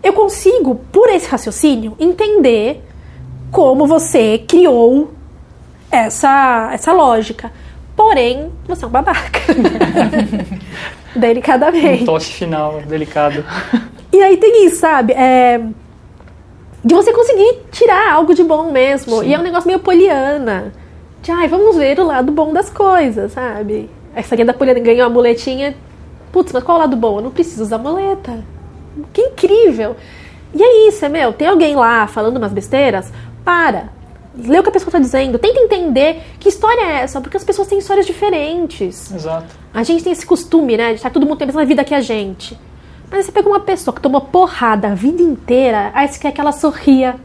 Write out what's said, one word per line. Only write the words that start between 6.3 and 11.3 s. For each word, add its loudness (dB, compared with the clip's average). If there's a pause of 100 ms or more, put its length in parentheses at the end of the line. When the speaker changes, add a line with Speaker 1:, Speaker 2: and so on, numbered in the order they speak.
Speaker 1:
essa -2
lógica. 0 (440)
Porém, 2 (160)
você -8
é -10
um -10
babaca. -2 (800)
<laughs> -8
Delicadamente. 2